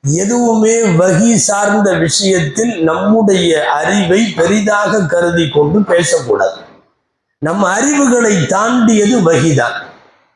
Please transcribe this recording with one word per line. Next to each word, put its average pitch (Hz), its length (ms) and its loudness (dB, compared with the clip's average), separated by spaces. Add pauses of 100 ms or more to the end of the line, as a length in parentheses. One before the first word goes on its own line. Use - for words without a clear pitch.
(120)
எதுவுமே 226 680 0
வகி 185 520 2
சார்ந்த 208 580 0
விஷயத்தில் 180 880 -2
நம்முடைய 175 880 0
அறிவை 185 640 0
பெரிதாக 202 720 0
கருதி 170 420 0
கொண்டு 147 340 0
பேசக்கூடாது. 123 760 0 (840)
நம்ம 180 300 -2
அறிவுகளை 233 760 0
தாண்டியது 214 880 2
வகிதான். 135 400 0 (640)